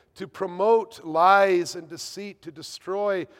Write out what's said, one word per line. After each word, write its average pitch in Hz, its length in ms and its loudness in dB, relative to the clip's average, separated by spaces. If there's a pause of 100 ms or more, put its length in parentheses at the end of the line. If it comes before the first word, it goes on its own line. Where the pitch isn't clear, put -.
(140)
to 185 120 -12
promote 196 800 0
lies 175 680 4
and 170 140 -14
deceit, 190 520 -14
to 170 100 -18
destroy 185 760 -6 (140)